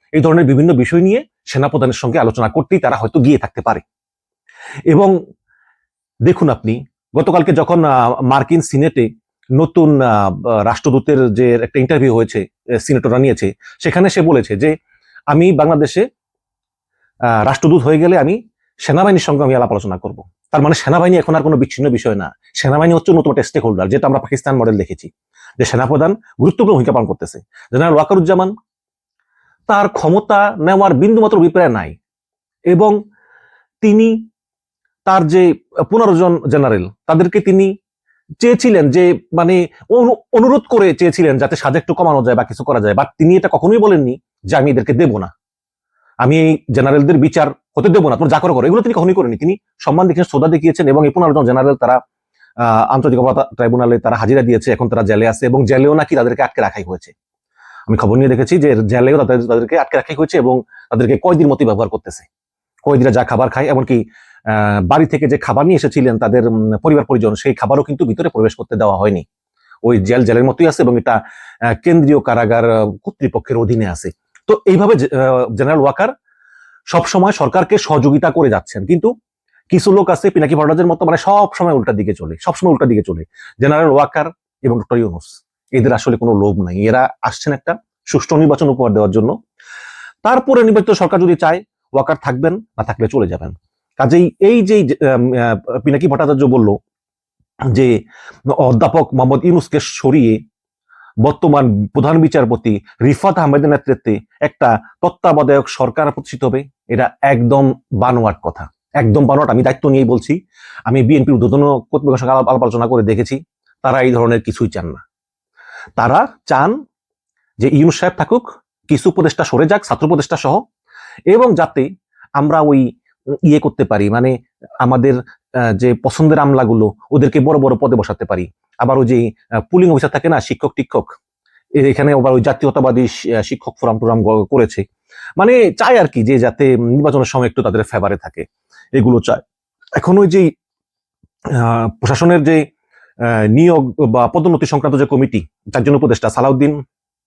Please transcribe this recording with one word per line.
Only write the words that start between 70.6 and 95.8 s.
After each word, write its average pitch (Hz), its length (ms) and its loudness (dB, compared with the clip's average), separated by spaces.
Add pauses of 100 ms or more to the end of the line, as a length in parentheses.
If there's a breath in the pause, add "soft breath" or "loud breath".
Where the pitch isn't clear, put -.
আছে 151 160 0
এবং 123 140 0
এটা, 113 240 -2 (400 loud breath)
আহ, 117 220 -2
কেন্দ্রীয় 151 360 4
কারাগার, 117 520 0
আহ, 107 320 0
কর্তৃপক্ষের 123 540 -6
অধীনে 113 300 -2
আছে। 87 240 -10 (360)
তো 214 180 0
এইভাবে 202 300 2
জে-, 135 200 -2
আহ, 127 400 0
জেনারেল 143 260 0
ওয়াকার 143 280 0 (760 soft breath)
সবসময় 180 460 0
সরকারকে 180 460 0
সহযোগিতা 147 540 0
করে 143 180 0
যাচ্ছেন, 98 360 -6
কিন্তু 180 300 -2 (540)
কিছু 202 220 2
লোক 190 180 2
আছে 185 200 0
পিনাকি 156 260 0
ভট্টাচার্যের 156 320 0
মতো, 170 180 -2
মানে 160 120 0
সব 202 360 0
সময় 170 200 -2
উল্টা 120 200 -2
দিকে 104 200 -4
চলে, 82 280 -12
সব - 140 -4
সময় 180 160 0
উল্টা 147 140 0
দিকে 113 220 0
চলে। 82 160 -8 (380 loud breath)
জেনারেল 151 280 2
ওয়াকার 143 360 0 (360)
এবং 120 180 -2
ডক্টর 120 180 -4
ইউনূস, 92 460 -6 (280)
এদের 117 220 2
আসলে 113 240 -2
কোনো 117 160 0
লোভ 101 300 0
নাই, 92 240 -4
এরা 127 220 2 (120)
আসছেন - 320 -6
একটা 165 240 -6 (280)
সুষ্ঠু - 320 -2
নির্বাচন 147 320 2
উপহার 123 240 0
দেওয়ার 104 180 0
জন্য। 113 300 -2 (800 loud breath)
তারপরে 254 400 2
নির্বাচিত 220 280 2
সরকার 180 300 0
যদি 175 140 2
চায়, 170 280 -2 (300)
ওয়াকার 135 280 -2
থাকবেন, 143 340 -2
না 214 280 -10
থাকলে 110 240 -4
চলে 113 200 -2
যাবেন। 82 260 -10 (440)
কাজেই 156 420 2
এই 226 220 2
যে, 185 340 0 (180)
আম, 123 200 0
আহ, 117 460 -4
পিনাকি 143 280 -2